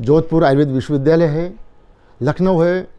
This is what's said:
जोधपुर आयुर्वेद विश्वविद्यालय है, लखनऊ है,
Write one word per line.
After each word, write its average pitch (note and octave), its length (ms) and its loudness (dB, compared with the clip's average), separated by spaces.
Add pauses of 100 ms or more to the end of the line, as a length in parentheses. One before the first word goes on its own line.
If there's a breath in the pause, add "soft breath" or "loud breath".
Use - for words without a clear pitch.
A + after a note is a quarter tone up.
जोधपुर D#3 440 2
आयुर्वेद C#3+ 240 2
विश्वविद्यालय C#3+ 560 0
है, E3 300 -4 (680 soft breath)
लखनऊ E3+ 400 0
है, F3+ 260 -2 (100)